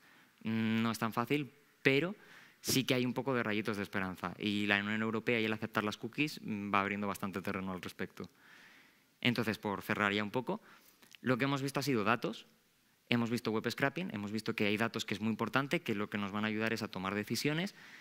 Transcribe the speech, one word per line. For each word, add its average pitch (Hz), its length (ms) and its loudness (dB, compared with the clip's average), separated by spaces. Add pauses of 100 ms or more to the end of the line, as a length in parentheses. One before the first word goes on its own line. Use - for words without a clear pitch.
(440)
No 113 460 2
es 110 100 -2
tan 113 120 0
fácil, 123 400 0 (320)
pero 143 320 4 (460)
sí - 240 2
que 135 80 2
hay 127 120 4
un 123 80 0
poco 131 200 0
de 120 100 2
rayitos 107 320 0
de 101 80 -2
esperanza. 92 540 -4
Y 104 300 2
la 101 120 6
Unión 104 220 0
Europea 113 400 0
y 110 40 2
el 110 80 0
aceptar 110 300 0
las 104 140 0
cookies, 143 440 -4
mm, 101 320 -4
va 101 60 4
abriendo 101 280 0
bastante 95 340 -4
terreno 95 320 -4
al 87 80 -8
respecto. - 480 -10 (880)
Entonces, 110 380 2
por 98 240 -2
cerrar 101 320 4
ya 104 100 2
un 104 80 -4
poco, 131 300 -2 (600)
lo 123 160 2
que 131 80 2
hemos 139 160 0
visto 139 180 -2
ha 135 40 0
sido 123 200 2
datos, 120 420 2 (640)
hemos 117 200 4
visto 117 220 0
web 110 180 0
scraping, 151 440 0
hemos 101 180 -6
visto 110 240 -2
que 107 120 2
hay 104 100 4
datos 110 280 0
que - 80 -4
es 101 80 -4
muy 110 100 2
importante, 120 500 -2
que 110 140 -2
lo 101 140 -4
que - 80 -6
nos 101 140 -4
van 104 120 -4
a 107 40 0
ayudar 110 260 -2
es 113 100 -4
a 101 40 -4
tomar 95 280 -4
decisiones. 147 580 -2 (280)